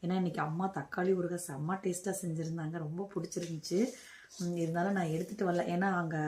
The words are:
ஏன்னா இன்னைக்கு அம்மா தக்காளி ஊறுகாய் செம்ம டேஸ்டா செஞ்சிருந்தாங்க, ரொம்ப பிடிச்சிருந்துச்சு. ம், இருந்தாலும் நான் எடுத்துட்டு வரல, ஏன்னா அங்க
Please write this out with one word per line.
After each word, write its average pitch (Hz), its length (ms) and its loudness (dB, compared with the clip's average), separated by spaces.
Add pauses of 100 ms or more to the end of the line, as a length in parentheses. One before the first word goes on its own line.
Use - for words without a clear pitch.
ஏன்னா 180 140 0
இன்னைக்கு 180 260 2
அம்மா 160 340 0
தக்காளி 180 400 0
ஊறுகாய் 175 320 0
செம்ம 151 360 -2
டேஸ்டா 185 380 0
செஞ்சிருந்தாங்க, 160 580 -2
ரொம்ப 165 360 -4
பிடிச்சிருந்துச்சு. 170 640 -2 (600)
ம், 175 180 0
இருந்தாலும் 170 360 2
நான் 170 220 2
எடுத்துட்டு 180 340 0
வரல, 175 180 4
ஏன்னா 180 280 2
அங்க 165 220 2 (120)